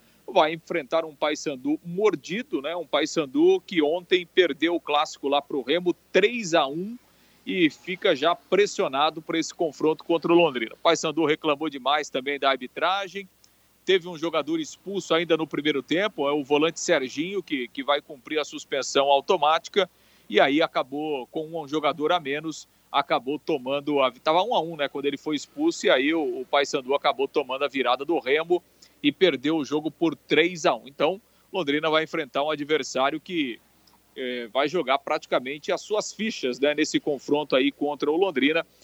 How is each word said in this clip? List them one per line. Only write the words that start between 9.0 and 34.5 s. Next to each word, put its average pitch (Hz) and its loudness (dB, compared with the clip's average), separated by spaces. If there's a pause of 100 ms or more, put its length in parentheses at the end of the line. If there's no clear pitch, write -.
por 160 -6
esse 165 -2
confronto 156 -2
contra 165 0
o 175 8
Londrina. 135 2
O - -20
Paysandu 160 0
reclamou 151 0
demais 139 -2
também 139 -4
da 135 0
arbitragem, 175 -2 (560)
teve 180 2
um 180 -10
jogador 156 -2
expulso 180 -8
ainda 165 2
no 156 -2
primeiro 147 -2
tempo, 165 -2
é 143 0
o 147 0
volante 147 2
Serginho, 165 -2
que, 131 -6
que 139 -10
vai 143 0
cumprir 151 -10
a 147 -2
suspensão 139 -2
automática, 160 2 (400)
e 202 4
aí 147 4
acabou, 147 -4
com 160 -8
um 143 -12
jogador 143 -2
a 175 2
menos, 151 -8 (240)
acabou 139 -2
tomando 143 -2
a, 131 4
tava 156 2
um 233 -4
a 190 2
um, 165 -6
né, 143 -2
quando 139 -8
ele 143 -2
foi 151 -4
expulso, 156 -2
e 185 4
aí 143 4
o, 135 -4
o 127 -12
Paysandu 139 0
acabou 139 0
tomando 135 -2
a 143 0
virada 131 0
do 156 0
Remo 160 0 (400)
e 147 2
perdeu 147 2
o 151 -2
jogo 156 -4
por 160 -2
três 160 0
a 160 4
um. 113 -8
Então, 175 -2 (320)
Londrina 156 -2
vai 156 2
enfrentar 143 -4
um 156 -2
adversário 143 -2
que, 151 -6 (560)
é, 123 -8
vai 127 0